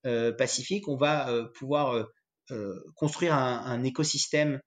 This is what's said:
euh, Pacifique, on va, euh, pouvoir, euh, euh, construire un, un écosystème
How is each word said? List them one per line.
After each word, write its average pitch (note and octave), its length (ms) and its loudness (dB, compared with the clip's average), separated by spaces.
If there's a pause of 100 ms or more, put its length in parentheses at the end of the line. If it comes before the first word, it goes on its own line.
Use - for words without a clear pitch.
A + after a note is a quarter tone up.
euh, A#2 260 2
Pacifique, C3 560 -2
on C#3 100 -2
va, C#3+ 320 2
euh, A#2+ 260 0
pouvoir, C3+ 400 0
euh, A2 100 0 (460)
euh, G2 280 -6 (160)
construire D#3 380 0
un, B2+ 320 0
un B2 180 -2
écosystème D3 840 0